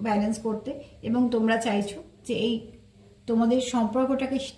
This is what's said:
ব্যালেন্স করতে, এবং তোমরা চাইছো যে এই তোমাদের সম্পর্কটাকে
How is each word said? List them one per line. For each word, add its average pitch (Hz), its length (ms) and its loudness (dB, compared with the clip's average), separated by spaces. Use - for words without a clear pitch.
ব্যালেন্স 214 340 0
করতে, 220 320 -4
এবং 240 260 2
তোমরা 226 280 2
চাইছো 202 460 -2
যে 247 60 -2
এই 226 220 0
তোমাদের 233 340 4
সম্পর্কটাকে 262 760 0